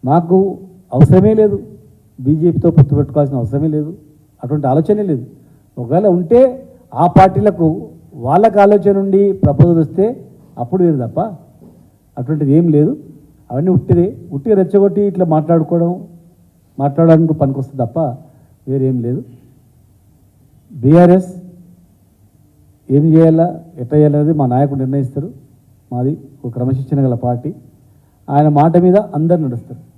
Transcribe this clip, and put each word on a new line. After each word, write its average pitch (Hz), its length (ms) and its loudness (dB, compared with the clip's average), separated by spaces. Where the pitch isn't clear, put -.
మాకు 170 260 0
అవసరమే 190 460 4
లేదు, 202 160 0
బీజేపీతో 160 580 0
పొత్తు 139 220 4
పెట్టుకోవాల్సిన 139 420 -2
అవసరమే 139 360 -4
లేదు, 151 140 -6
అటువంటి 139 280 -4
ఆలోచనే 202 400 0
లేదు. 127 140 -4
ఒకవేళ 151 260 -2
ఉంటే 180 240 2
ఆ - 20 2
పార్టీలకు 190 500 2
వాళ్ళకు 196 380 2
ఆలోచన 202 300 2
ఉండి 196 180 2
ప్రపోజల్ 170 400 2
వస్తే 190 220 -2
అప్పుడు 180 240 -4
వేరు 156 180 0
తప్ప 113 160 -6
అటువంటిది 143 380 -2
ఏం 175 80 2
లేదు. 156 160 2
అవన్నీ 147 260 -2
ఉట్టిదే, 170 300 0
ఉట్టిగా 208 260 -2
రెచ్చగొట్టి 196 500 -2
ఇట్లా 175 140 -4
మాట్లాడుకోవడం, 170 580 -2
మాట్లాడడానికి 160 580 2
పనికొస్తుంది 135 440 -4
తప్ప 139 140 -8
వేరేం 131 360 -2
లేదు. 131 140 -6
బీఆర్ఎస్ 175 500 4
ఏం 151 80 2
చేయాలా, 160 340 4
ఎట్లా 123 180 -4
చేయాలనేది 147 400 2
మా 135 140 0
నాయకుడు 135 300 0
నిర్ణయిస్తారు. 139 440 -6
మాది 127 200 -2
ఒక 123 140 -10
క్రమశిక్షణ 131 500 -4
గల 123 100 -2
పార్టీ. 123 240 -4
ఆయన 151 140 4
మాట 160 160 2
మీద 180 120 4
అందరు 165 280 0
నడుస్తారు. 117 360 -10